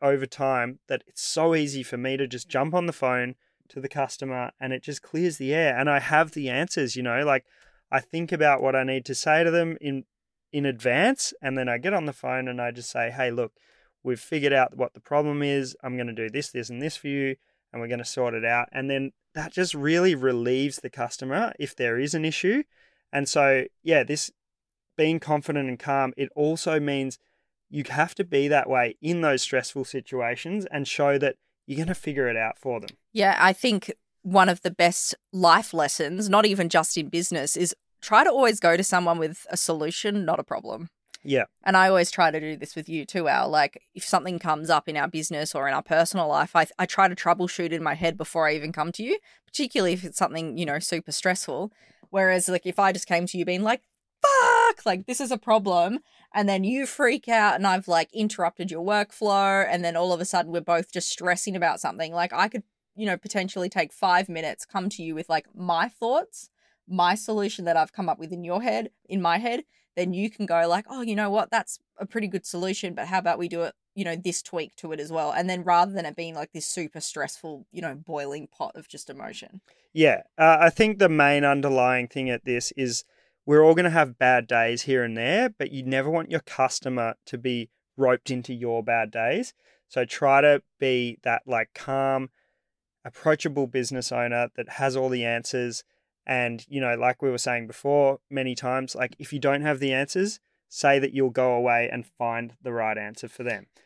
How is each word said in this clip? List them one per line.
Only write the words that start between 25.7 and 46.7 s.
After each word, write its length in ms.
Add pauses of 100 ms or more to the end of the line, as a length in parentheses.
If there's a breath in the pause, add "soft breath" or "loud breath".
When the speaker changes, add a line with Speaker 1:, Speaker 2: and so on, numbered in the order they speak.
Speaker 1:
and 80
calm, 400
it 160
also 440
means 400 (520)
you 180
have 280
to 80
be 240
that 200
way 320
in 220
those 180
stressful 440
situations 840
and 160
show 300
that 200 (300)
you're 160
gonna 120
figure 340
it 80
out 220
for 200
them. 120 (220)
Speaker 2:
Yeah, 260
I 160
think 360 (300)
one 300
of 100
the 100
best 440 (180)
life 400
lessons, 560
not 160
even 240
just 300
in 100
business, 480
is 180 (260)
try 240
to 60
always 280
go 180
to 60
someone 340
with 320
a 80
solution, 680
not 160
a 20
problem. 460 (340)
Speaker 1:
Yeah. 220 (180)
Speaker 2:
And 140
I 120
always 220
try 220
to 80
do 160
this 180
with 140
you 160
too, 240
Al. 200
Like, 320 (140)
if 100
something 360
comes 300
up 180
in 80
our 100
business 480
or 140
in 60
our 100
personal 420
life, 300
I, 100 (140)